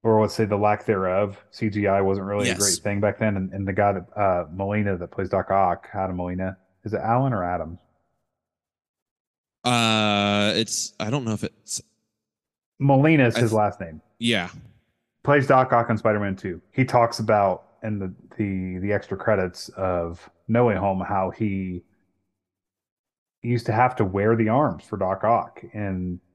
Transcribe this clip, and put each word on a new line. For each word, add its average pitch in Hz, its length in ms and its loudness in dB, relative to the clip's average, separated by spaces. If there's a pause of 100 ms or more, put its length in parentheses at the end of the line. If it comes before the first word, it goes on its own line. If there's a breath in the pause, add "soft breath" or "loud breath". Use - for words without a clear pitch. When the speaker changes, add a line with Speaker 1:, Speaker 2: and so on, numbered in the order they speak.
Speaker 1:
or 110 160 4
let's 107 140 2
say 113 120 0
the 101 120 -2
lack 104 280 0
thereof, 98 520 0 (140)
C 113 180 -4
G 101 180 0
I 98 140 4
wasn't 98 240 0
really 101 240 -2
a 110 40 -2
Speaker 2:
Yes. 98 60 -6
Speaker 1:
great 92 240 -2
thing 101 160 -2
back 101 200 0
then. 107 180 0
And, 92 160 -6
and 98 140 -6
the 98 60 -4
guy 101 200 2
that, 92 240 -8
uh, 90 340 0
Molina 98 460 -2
that 87 140 -10
plays 95 180 -6
Doc 95 220 0
Ock, 95 420 2
Adam 95 240 -4
Molina, 90 400 -6 (260)
is 104 100 -8
it 101 60 -2
Alan 127 320 0
or 98 120 -2
Adam? 87 340 -6 (1900)
Speaker 2:
Uh, 107 920 2
it's, - 440 -4
I 104 100 -4
don't 135 140 -2
know 110 100 -2
if 101 100 -6
it's - 380 -10 (1000)
Speaker 1:
Molina 139 480 6
is 110 80 0
Speaker 2:
I 120 60 2
Speaker 1:
his 113 100 2
Speaker 2:
th- 110 60 2
Speaker 1:
last 104 220 0
name. 80 220 -12 (180)
Speaker 2:
Yeah. 107 300 0 (760)
Speaker 1:
Plays 139 220 4
Doc 131 260 4
Ock 117 200 2
in 110 80 0
Spider-Man 104 360 0
Two. 90 240 -10 (120)
He 135 120 0
talks 117 360 2
about 104 460 2 (180)
in 107 160 -4
the, 95 120 -6 (260)
the, 92 420 -4
the 101 120 -2
extra 101 240 -4
credits 92 640 -2
of 87 500 -4 (200)
No 120 180 4
Way 110 100 2
Home 95 240 0
how 95 300 -2
he 95 540 -6 (1600)
used 120 240 -2
to 117 40 0
have 123 260 2
to 110 80 2
wear 101 300 2
the 110 140 2
arms 117 340 0
for - 140 -8
Doc 95 260 -2
Ock 107 400 0 (100)
in 92 460 -6 (160)